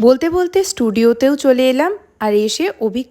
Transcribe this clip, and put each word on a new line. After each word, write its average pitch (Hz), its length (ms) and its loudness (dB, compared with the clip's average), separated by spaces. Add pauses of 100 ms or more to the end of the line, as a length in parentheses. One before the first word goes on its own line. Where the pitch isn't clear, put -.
বলতে 262 300 4
বলতে 359 340 0
স্টুডিওতেও 233 720 0
চলে 262 340 2
এলাম, 302 220 0 (280)
আর 214 120 -2
এসে 214 380 -2 (100)
অভি 226 300 -4